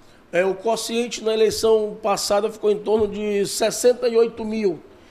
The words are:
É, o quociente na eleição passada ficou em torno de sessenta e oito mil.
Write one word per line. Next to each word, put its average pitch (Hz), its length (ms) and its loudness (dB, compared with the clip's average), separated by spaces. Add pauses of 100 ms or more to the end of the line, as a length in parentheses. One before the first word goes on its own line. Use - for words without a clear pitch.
(300)
É, 175 140 2
o 190 100 0
quociente 226 680 -4
na 220 100 0
eleição 220 680 2
passada 202 480 0
ficou 214 220 -2
em 202 80 0
torno 208 300 0
de 202 360 -2
sessenta 240 600 0
e 233 100 0
oito 226 280 2
mil. 214 340 -2 (320)